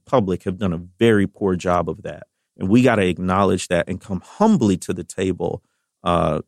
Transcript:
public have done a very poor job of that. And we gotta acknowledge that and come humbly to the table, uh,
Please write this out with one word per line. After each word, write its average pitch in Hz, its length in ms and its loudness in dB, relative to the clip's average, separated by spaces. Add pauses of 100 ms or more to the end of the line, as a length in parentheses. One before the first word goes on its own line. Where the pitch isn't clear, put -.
public 95 380 -2
have 92 120 -6
done 92 160 -4
a 80 60 -6 (200)
very 107 280 4
poor 95 300 -2
job 87 340 -2
of - 120 -12
that. 82 200 -14 (360)
And 95 120 -4
we 120 100 6
gotta 113 260 2
acknowledge 92 640 0
that 87 180 0
and 92 140 -8
come 92 240 -8
humbly 160 540 2
to - 160 -8
the 90 100 -8
table, 87 580 -6 (400)
uh, 82 460 0